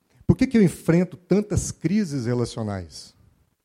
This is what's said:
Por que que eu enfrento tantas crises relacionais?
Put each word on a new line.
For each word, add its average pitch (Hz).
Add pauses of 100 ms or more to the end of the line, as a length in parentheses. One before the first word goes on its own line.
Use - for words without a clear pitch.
(260)
Por 175
que -
que 240
eu 226
enfrento 175
tantas -
crises 160
relacionais? 110 (500)